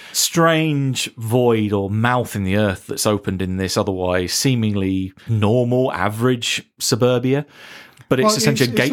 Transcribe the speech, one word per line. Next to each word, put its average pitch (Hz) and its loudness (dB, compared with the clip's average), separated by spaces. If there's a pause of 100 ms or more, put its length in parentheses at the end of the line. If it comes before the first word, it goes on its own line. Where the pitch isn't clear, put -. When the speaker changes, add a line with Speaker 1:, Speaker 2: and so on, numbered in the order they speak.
(120)
Speaker 1:
strange 156 0
void 113 2
or 98 0
mouth 117 0
in 101 -2
the 95 0
earth 104 0
that's - -4
opened 98 0
in 92 -2
this 95 -2
otherwise 92 -2
seemingly 98 0 (140)
normal, 120 2
average 107 -2 (160)
suburbia. 127 0 (640)
But 127 2
it's 214 4
Speaker 2:
Well, 214 2
Speaker 1:
essentially - 2
Speaker 2:
it's, 117 -4
Speaker 1:
a - -4
gate 131 2